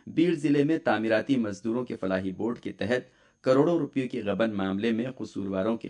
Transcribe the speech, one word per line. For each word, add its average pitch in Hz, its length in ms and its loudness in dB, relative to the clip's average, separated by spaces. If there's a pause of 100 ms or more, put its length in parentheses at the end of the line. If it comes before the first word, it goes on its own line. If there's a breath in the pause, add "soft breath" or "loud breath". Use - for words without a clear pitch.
(100)
बीड़ 165 260 2
जिले 143 280 2
में 160 160 2
तामीराती 110 580 2
मजदूरों 113 460 -2
के - 120 -8
फलाही 95 380 -2
बोर्ड 110 240 -4
के - 160 -8
तहत 123 360 -2 (340 soft breath)
करोड़ों 151 340 4
रुपयों 135 300 -2
के 120 140 -6
गबन 101 320 0
मामले 98 380 0
में 113 200 -2
कसूरवारों 98 640 -4
के 110 140 -12